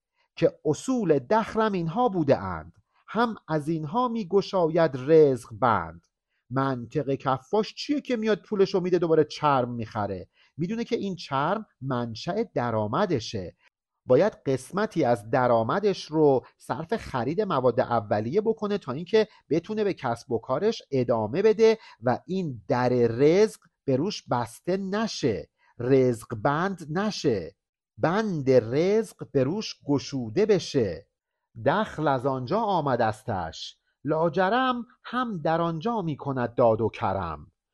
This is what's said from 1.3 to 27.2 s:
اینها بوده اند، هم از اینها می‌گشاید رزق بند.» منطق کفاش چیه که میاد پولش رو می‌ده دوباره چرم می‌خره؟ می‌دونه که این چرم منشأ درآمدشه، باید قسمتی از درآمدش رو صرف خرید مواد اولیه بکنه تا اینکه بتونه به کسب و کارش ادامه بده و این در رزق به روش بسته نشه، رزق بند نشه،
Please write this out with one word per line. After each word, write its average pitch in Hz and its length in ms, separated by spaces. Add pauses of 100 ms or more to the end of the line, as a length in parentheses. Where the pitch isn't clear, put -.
اینها 185 360
بوده 151 300
اند، 82 340 (360)
هم 226 260 (140)
از 156 200
اینها 165 400
می‌گشاید 180 840
رزق 135 540 (120)
بند.» 87 460 (440)
منطق 131 640
کفاش 143 600
چیه - 260
که 247 160
میاد 214 260
پولش 196 320
رو 190 60
می‌ده 180 180
دوباره 160 260
چرم 139 460
می‌خره؟ 101 580 (280)
می‌دونه 220 280
که 226 120
این 190 200
چرم 165 500 (140)
منشأ 127 640 (100)
درآمدشه، 117 1040 (500)
باید 156 260 (140)
قسمتی 190 580
از 113 260
درآمدش 127 760
رو 147 400 (140)
صرف 160 380
خرید 139 440
مواد 127 400
اولیه 113 600
بکنه 208 380
تا 139 140
اینکه 185 360 (220)
بتونه 208 340
به 190 100
کسب 120 380
و 113 60
کارش 175 520
ادامه 120 520
بده 220 360 (240)
و 120 240
این 160 420
در 123 200
رزق 131 720 (240)
به 135 120
روش 165 340
بسته 127 460
نشه، 190 720 (280)
رزق 123 560
بند 151 560
نشه، 151 640 (440)